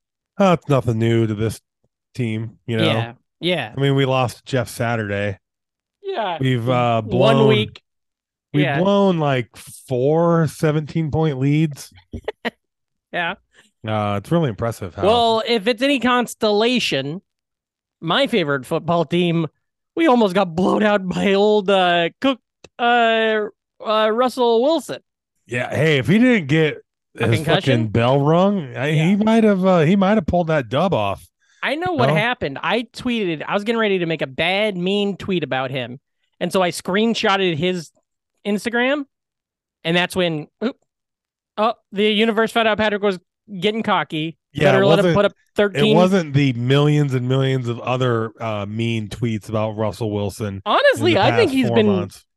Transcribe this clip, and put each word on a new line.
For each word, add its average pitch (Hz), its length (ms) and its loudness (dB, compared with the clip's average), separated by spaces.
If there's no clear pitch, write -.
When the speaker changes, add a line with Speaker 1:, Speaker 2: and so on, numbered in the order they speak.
Speaker 1:
Uh, 185 220 4
it's - 100 -6
nothing 127 280 0
new 113 300 2
to 110 80 -4
this 107 260 -4
team, 113 500 -6
you 117 120 -2
know? 110 80 2
Speaker 2:
Yeah, 117 280 -2
yeah. 151 380 -4
Speaker 1:
I - 20 -2
mean, 139 160 2
we 135 100 2
lost 131 400 -2
Jeff 123 240 -2
Saturday. 104 680 -4
Speaker 2:
Yeah. 226 380 -6
Speaker 1:
We've, 127 280 -2
uh, 120 340 0
Speaker 2:
One 110 80 -8
Speaker 1:
blown, 110 140 6
Speaker 2:
week. - 320 0
Speaker 1:
we've 147 100 2
Speaker 2:
Yeah. 147 160 0
Speaker 1:
blown, 196 400 2
like, 135 360 -2
four 156 920 0
seventeen-point 156 920 -2
leads. 147 520 0
Speaker 2:
<laughs> - 400 -10
Yeah. 175 220 -4
Speaker 1:
Uh, 104 340 -2
it's - 100 -12
really 160 180 2
impressive 110 440 -6
how 98 100 -6
Speaker 2:
Well, 226 440 2
if 226 180 -2
it's 240 160 -2
any 277 180 2
constellation, 214 1200 -2
my 180 280 0
favorite 143 400 -2
football 170 360 0
team, 170 440 0
we 330 100 0
almost 226 300 4
got 185 180 0
blown 190 300 0
out 208 240 0
by 180 260 0
old, 202 380 2
uh, 175 380 2
cooked, 269 220 0
uh, 226 680 2
uh, 214 300 0
Russell 233 480 2
Wilson. 269 400 -2
Speaker 1:
Yeah. 120 280 -4
Hey, 151 220 2
if 120 100 -2
he 196 120 4
didn't 226 300 2
get 151 340 0
Speaker 2:
A 117 120 -2
Speaker 1:
his 113 80 2
Speaker 2:
concussion? 165 420 0
Speaker 1:
fucking 113 80 -2
bell 120 340 2
rung, 165 560 2
I, 143 140 -2
he 156 60 0
Speaker 2:
Yeah. 170 180 2
Speaker 1:
might 220 280 4
have, 196 220 4
uh, 185 140 4
he 160 160 4
might 202 240 2
have 160 80 -4
pulled 175 220 0
that 143 200 -2
dub 160 240 0
off. 101 340 -2
Speaker 2:
I 226 100 -2
know 349 200 -4
what 233 160 2
Speaker 1:
No? 151 60 2
Speaker 2:
happened. 196 460 -4
I 208 220 -2
tweeted, 208 540 -4
I 170 80 -2
was 202 80 -4
getting 226 160 -2
ready 202 180 2
to 170 80 -4
make 160 160 -4
a 147 60 -2
bad, 185 500 -2
mean 196 400 -2
tweet 175 260 -4
about 131 280 -4
him. 127 280 -8
And 180 140 -4
so 190 80 2
I 175 80 0
screenshotted 196 880 0
his 180 320 -4
Instagram. 240 600 -2
And 165 140 0
that's 175 180 -2
when, 165 320 -2
oop, 262 140 -4
oh, 214 160 0
the 202 180 0
universe 220 440 2
found 226 160 2
out 208 80 0
Patrick 208 260 -2
was 190 160 0
getting 214 240 -2
cocky. 160 540 -4
Speaker 1:
Yeah, 143 180 2
Speaker 2:
Better - 120 4
Speaker 1:
it - 20 2
Speaker 2:
let - 140 4
him 185 80 2
Speaker 1:
wasn't, 165 100 2
Speaker 2:
put 208 80 4
up 196 60 -2
thirteen. 214 360 2
Speaker 1:
it - 40 4
wasn't 180 380 2
the 135 200 2
millions 143 600 2
and 123 140 -2
millions 131 400 0
of 117 140 -4
other, 120 500 -2
uh, 107 240 -6
mean 110 440 -4
tweets 110 400 -6
about 110 260 -2
Russell 107 360 -4
Wilson 101 440 -4
in 98 100 -12
Speaker 2:
Honestly, 339 500 2
Speaker 1:
the 190 40 2
Speaker 2:
I 208 160 2
think 427 140 2
Speaker 1:
past 262 80 -4
Speaker 2:
he's 254 100 0
Speaker 1:
four 233 80 -2
Speaker 2:
been, 214 120 4
Speaker 1:
months. 196 380 -4